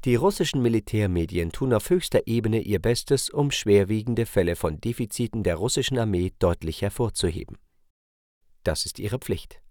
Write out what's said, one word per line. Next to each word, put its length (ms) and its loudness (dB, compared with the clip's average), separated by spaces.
Die 100 4
russischen 480 2
Militärmedien 880 0
tun 200 0
auf 180 2
höchster 360 2
Ebene 340 0
ihr 200 0
Bestes, 500 0
um 200 0
schwerwiegende 760 2
Fälle 300 0
von 240 -2
Defiziten 640 -4
der 140 0
russischen 420 -2
Armee 400 0
deutlich 440 0
hervorzuheben. 760 -2
Das 240 -2
ist 120 -14
ihre 200 -4
Pflicht. 420 -6